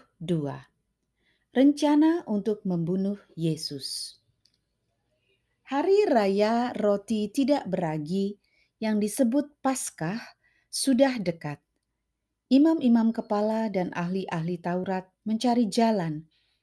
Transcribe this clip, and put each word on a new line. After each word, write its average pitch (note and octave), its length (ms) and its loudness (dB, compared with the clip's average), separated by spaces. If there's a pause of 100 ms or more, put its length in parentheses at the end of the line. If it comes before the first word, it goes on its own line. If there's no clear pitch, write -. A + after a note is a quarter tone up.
(220)
dua. D3 480 -6 (800)
Rencana D4 800 4
untuk G#3 320 -2
membunuh F#3+ 560 -2 (160)
Yesus. - 880 -6 (1400)
Hari F#4+ 400 2
Raya A3+ 720 2
Roti G#3 560 0
Tidak C#4 320 0
Beragi F3+ 720 -4 (400)
yang G#3+ 240 -2
disebut B3+ 480 0 (160)
Paskah A3+ 560 -4 (480)
sudah C4 480 2
dekat. E3 400 -6 (960)
Imam-imam C4 560 4
kepala A3 640 -2
dan F#3 240 -2
ahli-ahli F3 640 -4
Taurat F#3 480 -4 (160)
mencari A#3 400 0
jalan F#3 640 0 (340)